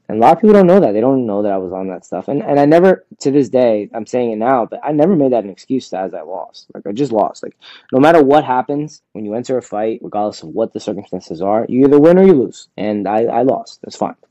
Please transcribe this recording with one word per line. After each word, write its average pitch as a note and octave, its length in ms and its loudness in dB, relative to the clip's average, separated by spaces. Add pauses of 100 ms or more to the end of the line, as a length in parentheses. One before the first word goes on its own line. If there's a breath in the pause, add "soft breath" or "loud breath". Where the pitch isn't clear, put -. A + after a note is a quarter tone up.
and G#2+ 100 -6
a - 20 0
lot C#3 140 6
of F3 80 -4
people G#3+ 100 6
don't G3 140 6
know F#3+ 140 6
that. B2 120 0
They G2 80 0
don't C3 260 0
know G2+ 160 -4
that G2+ 100 -2
I G2 40 -2
was F#2 160 -6
on F#2+ 160 -8
that F2+ 160 -12
stuff. - 240 -10
And, C#3 140 -6
and C#3+ 180 0
I C#3+ 60 4
never, F3 400 4 (140)
to C#3+ 100 -2
this C3+ 180 0
day, A2+ 460 0
I'm G#2+ 120 -10
saying A#2+ 260 -4
it G#2+ 40 -6
now, A2+ 300 -2
but - 180 -14
I C#3+ 80 -6
never D#3+ 240 2
made C3+ 160 0
that A2 120 -2
an G2+ 60 -12
excuse - 420 -8
as F#2 200 -8
I F2+ 80 -12
lost. E2+ 540 -14
Like, - 120 -16
I G#2 60 -10
just B2 200 -4
lost. - 300 -2
Like, - 140 -16 (360 loud breath)
no B2+ 60 2
matter D#3 240 6
what C#3+ 220 4
happens, C#3+ 580 -6 (100)
when G#2+ 120 -12
you G#2 100 -8
enter B2 220 -6
a A#2 60 -4
fight, A2 400 -6
regardless G#2 400 -8
of D#2+ 80 -18
what G#2+ 240 -6
the A2 60 -10
circumstances F#2 600 -10
are, G#2 280 -2
you C3 180 2
either C#3+ 120 6
win E3 200 6
or F#3+ 60 6
you F#3+ 100 8
lose. - 420 -2
And G#2 320 -4
I, A2 160 0
I A#2 180 -2
lost. - 400 -4
That's - 140 -18
fine. - 200 -8 (140)